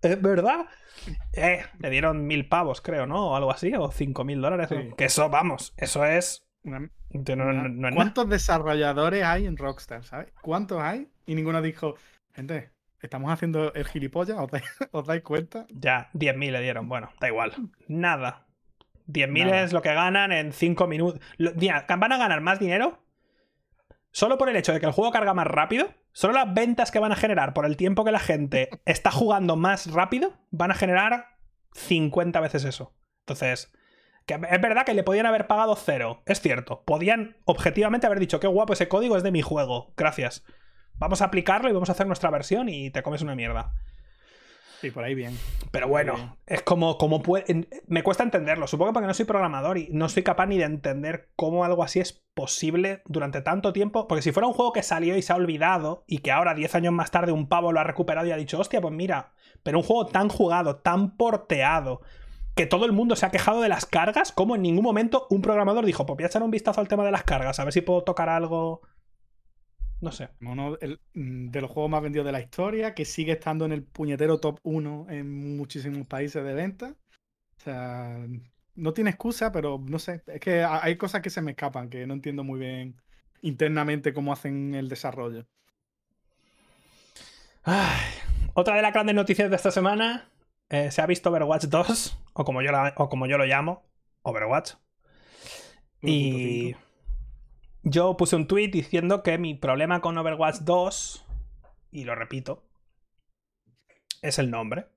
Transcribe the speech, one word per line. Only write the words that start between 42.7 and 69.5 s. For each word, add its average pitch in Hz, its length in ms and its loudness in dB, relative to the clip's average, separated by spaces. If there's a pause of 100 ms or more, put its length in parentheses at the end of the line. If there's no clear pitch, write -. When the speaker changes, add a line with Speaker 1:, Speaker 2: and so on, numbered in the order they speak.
Speaker 1:
te 135 120 -4
comes 147 180 -4
una 143 140 -4
mierda". 117 380 -4 (1080)
Speaker 2:
Sí, 131 100 -6
por 120 140 -8
ahí 135 100 -2
bien. 123 200 -8 (360)
Speaker 1:
Pero 127 160 -2
Speaker 2:
Por 139 120 4
ahí 147 60 2
Speaker 1:
bueno, 131 100 -2
Speaker 2:
bien. 120 160 -10 (140)
Speaker 1:
es - 160 -2
como, 165 360 4
como 151 260 2
puede, 185 280 2
en-, 170 160 0 (200)
me 165 160 0
cuesta 196 200 4
entenderlo. 160 440 0
Supongo 175 240 2
que - 40 -2
porque 214 120 0
no 190 60 0
soy 226 120 0
programador 180 520 0
y 160 140 -4
no 151 180 0
soy - 120 0
capaz 196 260 2
ni 196 100 2
de 170 80 4
entender 147 720 -4
cómo 170 280 0
algo 175 180 2
así 175 200 0
es 180 120 -4 (200)
posible 175 720 0
durante 143 360 -4
tanto 190 320 0
tiempo. 208 340 0
Porque 156 140 0
si 160 100 2
fuera 208 160 4
un 254 60 0
juego 233 200 -2
que 214 100 -2
salió 170 320 0
y 196 60 2
se 180 120 0
ha 180 40 2
olvidado 165 720 0
y 147 120 -2
que 135 120 -2
ahora, 165 220 4
diez 156 220 -2
años 175 180 4
más 170 160 0
tarde, 175 220 2
un 156 160 0
pavo 170 240 2
lo 160 80 4
ha 156 40 2
recuperado 160 440 0
y 170 40 0
ha 156 60 -2
dicho, 147 220 -6
"Hostia, 202 220 0
pues 160 120 -2
mira", 160 380 -4 (320)
pero 160 160 2
un 165 40 2
juego 226 240 4
tan 202 220 4
jugado, 170 460 2
tan 190 400 0
porteado, 147 840 2 (520)
que 165 120 2
todo 190 200 4
el 233 60 4
mundo 226 240 4
se - 100 0
ha 185 60 0
quejado 214 300 2
de 226 80 4
las 175 160 0
cargas, 202 480 2
¿cómo 214 220 2
en 202 60 0
ningún 175 220 4
momento 233 460 2
un 196 120 4
programador 208 440 4
dijo, 160 200 2
"Pues 170 120 -6
voy 165 80 -4
a - 20 2
echar 214 160 0
un 226 80 0
vistazo 214 280 0
al 196 100 0
tema 208 160 2
de 202 60 2
las 196 120 0
cargas, 135 360 0
a 143 40 0
ver 143 100 -2
si 175 80 4
puedo 180 220 2
tocar 175 260 -2
algo"? 165 520 -2 (1200)